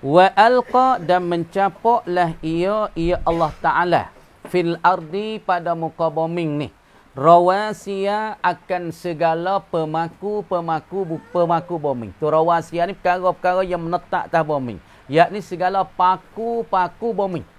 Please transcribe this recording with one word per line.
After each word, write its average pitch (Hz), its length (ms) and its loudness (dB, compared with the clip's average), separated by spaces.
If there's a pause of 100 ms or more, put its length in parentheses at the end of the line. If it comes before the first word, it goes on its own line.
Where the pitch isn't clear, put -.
Wa 175 320 6
alqa, 247 640 4
dan 175 320 0
mencapaklah 175 1120 0
ia, 180 560 -2
ia 165 240 0
Allah 165 400 0
Ta'ala, 165 420 2 (460)
fil 170 320 -2
ardi, 185 640 -2
pada 170 320 -2
muka 165 320 -4
bumi 165 400 -2
ni. 147 200 -4 (440)
Rawasiya, 196 1300 2
akan 175 560 -4
segala 170 640 -2
pemaku, 165 880 -4
pemaku 170 560 -4
bu-, 160 300 -8
pemaku 170 420 0
bumi. 127 400 -6
Tu - 80 -6
rawasiya 165 640 0
ni 196 80 -10
perkara-perkara 180 640 0
yang 175 220 -2
menetap 170 480 -4
atas 165 100 2
bumi. 135 400 -4 (240)
Yakni 170 400 2
segala 185 400 -2
paku-paku 190 1300 -2
bumi. 190 320 -4 (140)